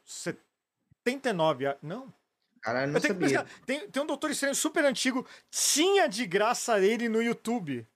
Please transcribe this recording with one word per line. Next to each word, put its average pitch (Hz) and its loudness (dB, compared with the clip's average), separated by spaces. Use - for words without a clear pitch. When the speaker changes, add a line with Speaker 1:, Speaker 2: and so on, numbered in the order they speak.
Speaker 1:
setenta - -8
e - 0
nove, 156 2
ah, 139 -2
não? 214 -12
Speaker 2:
Caralho, 131 -2
não 247 2
Speaker 1:
Eu - 0
tenho 247 2
que 165 2
Speaker 2:
sabia. - 2
Speaker 1:
pesquisar. - -20
Tem, 302 -6
tem 269 -2
um 311 -4
Doutor 302 -4
Estranho 277 -2
super 302 0
antigo, 254 0
tinha 359 4
de 226 -4
graça 208 0
ele 220 2
no 220 2
YouTube. 220 -2